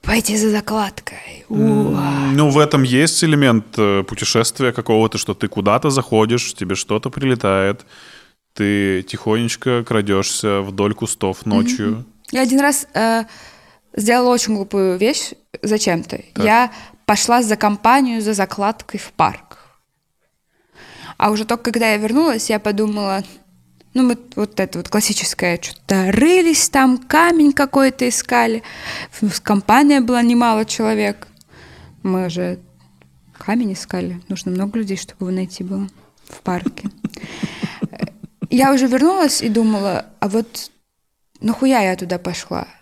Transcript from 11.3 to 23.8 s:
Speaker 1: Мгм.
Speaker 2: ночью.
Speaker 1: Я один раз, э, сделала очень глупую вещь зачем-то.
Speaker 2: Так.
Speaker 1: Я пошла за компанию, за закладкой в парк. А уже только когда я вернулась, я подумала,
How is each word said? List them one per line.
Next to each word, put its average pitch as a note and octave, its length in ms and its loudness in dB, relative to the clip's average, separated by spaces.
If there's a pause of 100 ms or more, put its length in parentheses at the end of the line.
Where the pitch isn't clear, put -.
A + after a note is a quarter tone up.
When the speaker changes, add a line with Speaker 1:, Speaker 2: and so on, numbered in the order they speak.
Speaker 1:
Мгм. G#2+ 100 0
Speaker 2:
ночью. A#2 480 -2 (280)
Speaker 1:
Я B3+ 100 0
один C4 180 2
раз, C#4+ 340 0
э, A3+ 300 0 (720)
сделала B3 380 2
очень A#3 220 0
глупую F#3+ 420 -2
вещь A3 360 -2 (280)
зачем-то. G#3 540 -2 (180)
Speaker 2:
Так. - 100 -2
Speaker 1:
Я A3+ 280 4 (340)
пошла A#3+ 360 2
за G#3+ 140 0
компанию, A3+ 680 2
за G#3+ 120 -2
закладкой G3+ 640 -4
в - 140 -14
парк. - 460 -2 (1600)
А G3+ 120 2
уже G#3+ 140 -2
только A#3 260 -2
когда A3+ 220 0
я G#3 60 0
вернулась, A3+ 520 0
я G#3+ 80 0
подумала, G#3 640 -2 (720)